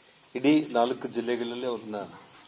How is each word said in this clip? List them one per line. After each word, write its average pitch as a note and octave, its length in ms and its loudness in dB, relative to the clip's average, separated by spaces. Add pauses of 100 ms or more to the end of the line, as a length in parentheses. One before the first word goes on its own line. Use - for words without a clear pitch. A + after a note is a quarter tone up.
(340)
ಇಡೀ D3 360 4
ನಾಲ್ಕು B2 380 2
ಜಿಲ್ಲೆಗಳಲ್ಲಿ A#2+ 580 -2
ಅವ್ರನ್ನ A2 300 -4 (520)